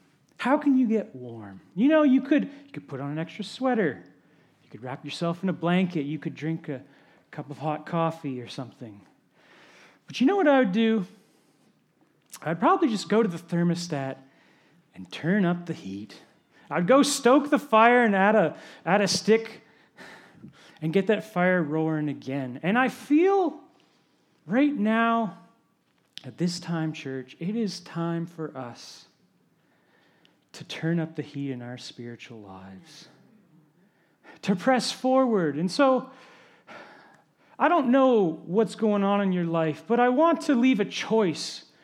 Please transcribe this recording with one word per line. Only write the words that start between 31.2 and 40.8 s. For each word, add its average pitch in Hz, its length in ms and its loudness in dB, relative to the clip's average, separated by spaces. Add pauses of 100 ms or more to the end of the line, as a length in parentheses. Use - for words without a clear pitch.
heat 139 300 -10
in 123 100 -10
our 123 160 -14
spiritual 120 640 -16
lives, 95 680 -20 (1300)
to 196 140 0
press 254 340 0
forward. 233 640 0
And 180 140 -2
so, 262 400 2 (1500)
I 294 100 2
don't 302 220 2
know 240 560 4
what's 214 280 0
going 208 300 0
on 202 160 2
in 196 100 0
your 180 140 0
life, 160 420 -2
but 240 140 2
I 247 80 4
want 320 340 4
to 294 140 2
leave 247 240 2